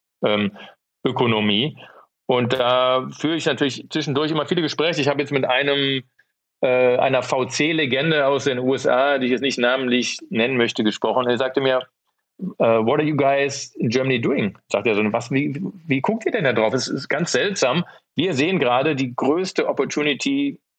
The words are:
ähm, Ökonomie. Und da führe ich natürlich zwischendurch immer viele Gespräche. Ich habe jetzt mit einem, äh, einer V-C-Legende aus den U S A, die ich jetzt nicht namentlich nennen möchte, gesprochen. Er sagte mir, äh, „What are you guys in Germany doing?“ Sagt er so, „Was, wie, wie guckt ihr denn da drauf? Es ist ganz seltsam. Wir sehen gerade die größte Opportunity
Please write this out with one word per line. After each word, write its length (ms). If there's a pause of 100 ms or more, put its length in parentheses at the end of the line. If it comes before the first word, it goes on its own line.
(240)
ähm, 280 (540)
Ökonomie. 720 (520)
Und 260
da 580
führe 240
ich 100
natürlich 440
zwischendurch 420
immer 140
viele 160
Gespräche. 400
Ich 80
habe 100
jetzt 120
mit 120
einem, 600 (580)
äh, 340
einer 280
V-C-Legende 1000
aus 200
den 140
U 140
S 140
A, 300
die 80
ich 80
jetzt 80
nicht 180
namentlich 580 (120)
nennen 260
möchte, 300
gesprochen. 420
Er 100
sagte 220
mir, 220 (800)
äh, 60
„What 340
are 40
you 120
guys 640
in 120
Germany 300
doing?“ 380 (140)
Sagt 140
er 100
so, 60 (100)
„Was, 200
wie, 280 (280)
wie 140
guckt 240
ihr 60
denn 120
da 100
drauf? 200
Es 140
ist 200
ganz 240
seltsam. 540 (300)
Wir 180
sehen 260
gerade 360
die 200
größte 520
Opportunity 920 (200)